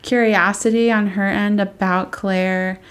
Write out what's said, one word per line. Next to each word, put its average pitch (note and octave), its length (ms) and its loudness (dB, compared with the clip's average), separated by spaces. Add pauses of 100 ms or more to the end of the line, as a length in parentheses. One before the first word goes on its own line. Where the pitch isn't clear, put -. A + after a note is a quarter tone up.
curiosity A3+ 880 2
on G#3 180 0
her G3 200 -2
end G#3 320 0
about F#3 500 -2
Claire, F#3 720 -2 (100)